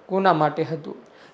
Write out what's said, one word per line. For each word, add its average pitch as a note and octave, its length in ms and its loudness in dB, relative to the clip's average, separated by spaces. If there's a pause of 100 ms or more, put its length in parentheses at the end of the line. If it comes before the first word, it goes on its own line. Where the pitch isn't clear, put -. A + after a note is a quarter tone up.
કોના F#3+ 280 2
માટે D#3 300 0
હતું? D#3 320 -8 (380)